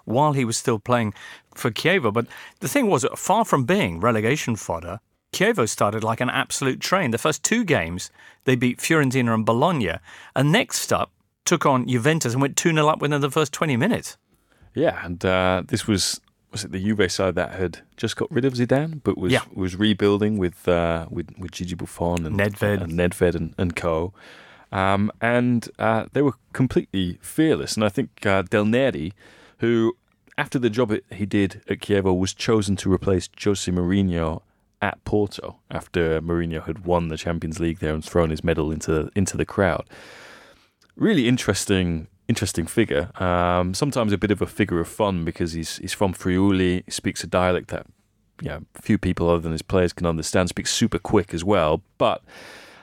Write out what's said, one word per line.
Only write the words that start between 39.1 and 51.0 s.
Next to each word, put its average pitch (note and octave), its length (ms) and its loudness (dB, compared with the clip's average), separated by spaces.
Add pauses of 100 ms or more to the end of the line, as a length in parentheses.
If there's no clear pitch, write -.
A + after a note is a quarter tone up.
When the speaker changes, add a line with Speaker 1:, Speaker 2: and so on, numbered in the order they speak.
Speaker 2:
into F#2+ 220 -2
the E2+ 80 0
crowd. - 400 0 (1080)
Really D#3+ 320 4
interesting, F#2+ 800 0 (200)
interesting G2 380 0
figure. E2 460 0 (100)
Um, F2+ 540 2
sometimes B2+ 360 0
a G2+ 60 2
bit G2+ 140 2
of G2 100 2
a F2 60 -2
figure F2+ 320 0
of E2 80 -2
fun F#2+ 360 -2
because E2 300 -4
he's, D#2+ 240 -8
he's - 160 -8
from F#2+ 200 0
Friuli, F#2 720 2
he - 60 -14
speaks - 320 -4
a F2+ 40 -8
dialect F2+ 420 0
that, E2+ 160 -8 (560)
you C#3 80 -8
know, - 120 -10 (200)
few A2 160 2
people F2 320 0
other E2+ 100 6
than E2 120 -4
his D#2+ 100 -4
players F2+ 320 2
can E2+ 140 -2
understand, E2 420 0
speaks - 220 -6
super - 280 0
quick - 340 0